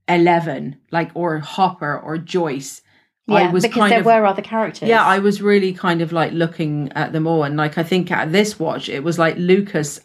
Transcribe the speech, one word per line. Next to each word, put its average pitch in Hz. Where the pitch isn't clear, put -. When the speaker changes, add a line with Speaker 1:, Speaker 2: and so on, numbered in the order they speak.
Speaker 1:
Eleven, 165
like, 165
or 165
Hopper 151
or 160
Joyce. 156
I 208
Speaker 2:
Yeah, 175
Speaker 1:
was 180
Speaker 2:
because 233
Speaker 1:
kind 202
Speaker 2:
there 233
Speaker 1:
of -
Speaker 2:
were 226
other 196
characters. 214
Speaker 1:
Yeah, 226
I 190
was 196
really 196
kind 170
of, 165
like, 160
looking 156
at 151
them 160
all. 165
And, 143
like, 151
I 165
think 180
at 156
this 208
watch, 139
it 139
was, 165
like, 165
Lucas 180